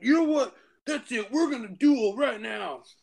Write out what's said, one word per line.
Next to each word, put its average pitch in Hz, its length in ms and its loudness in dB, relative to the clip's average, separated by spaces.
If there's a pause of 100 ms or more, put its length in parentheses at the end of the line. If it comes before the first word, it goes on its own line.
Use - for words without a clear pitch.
You 240 140 2
know 330 100 4
what? 302 300 0 (320)
That's 294 260 -6
it. 214 200 -6
We're 311 180 2
gonna 240 180 -6
duel 220 480 2
right 247 240 -2
now. 214 420 -8 (200)